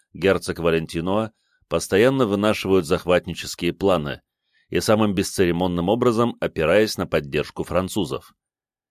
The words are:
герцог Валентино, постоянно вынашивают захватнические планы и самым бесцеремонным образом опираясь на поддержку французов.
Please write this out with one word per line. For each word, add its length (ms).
герцог 460
Валентино, 760
постоянно 580
вынашивают 580
захватнические 880
планы 480
и 120
самым 340
бесцеремонным 760
образом 520
опираясь 580
на 80
поддержку 580
французов. 720